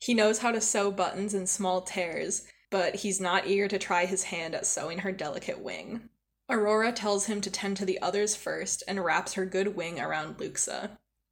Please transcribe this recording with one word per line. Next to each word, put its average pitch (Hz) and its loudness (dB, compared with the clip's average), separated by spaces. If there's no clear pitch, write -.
He - 0
knows 214 6
how 240 2
to 226 0
sew 202 2
buttons 196 0
and 185 0
small 185 0
tears, 165 -2
but 185 2
he's 196 0
not 185 2
eager 196 4
to 202 0
try 180 2
his 185 -2
hand 165 -4
at - -2
sewing 165 -2
her 190 -2
delicate - -6
wing. - -10
Aurora 220 4
tells 208 0
him 208 0
to 196 -4
tend 196 -2
to 196 -2
the 185 0
others 208 2
first 165 -4
and 196 -2
wraps 170 0
her 190 0
good 190 0
wing 170 -4
around 156 -4
Luxa. - -4